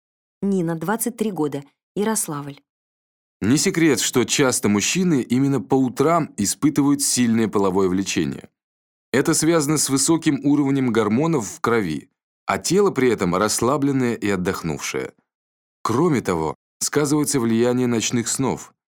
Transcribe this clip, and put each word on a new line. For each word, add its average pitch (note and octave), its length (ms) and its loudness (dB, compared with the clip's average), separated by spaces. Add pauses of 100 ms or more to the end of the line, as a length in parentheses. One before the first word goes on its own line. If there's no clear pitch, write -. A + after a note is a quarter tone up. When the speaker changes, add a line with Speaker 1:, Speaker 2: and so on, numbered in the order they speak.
(420)
Speaker 1:
Нина, F#3 340 -2
двадцать G#3 420 -4
три G#3+ 140 -2
года, D3 320 -4 (320)
Ярославль. D#3+ 640 -4 (800)
Speaker 2:
Не B2+ 160 2
секрет, D#3+ 420 2
что - 240 0
часто B2 460 0
мужчины C#3+ 520 2
именно C3+ 380 0
по C3+ 160 0
утрам C#3 640 2
испытывают C#3+ 640 0
сильное A2+ 460 2
половое G2 420 0
влечение. F2+ 600 -2 (640)
Это C3+ 220 2
связано D#3 440 2
с - 120 -2
высоким D3+ 560 2
уровнем C#3 460 2
гормонов A2+ 560 0
в - 140 -14
крови, G2+ 480 -2 (360)
а G2 120 -2
тело F#3+ 340 2
при B2+ 180 2
этом F#2 260 0
расслабленное B2 800 0
и G#2 160 -4
отдохнувшее. F2 840 -4 (680)
Кроме C3 400 0
того, D#2+ 340 -2 (240)
сказывается C#3+ 600 0
влияние A#2+ 480 2
ночных A#2 400 -2
снов. - 460 -4 (240)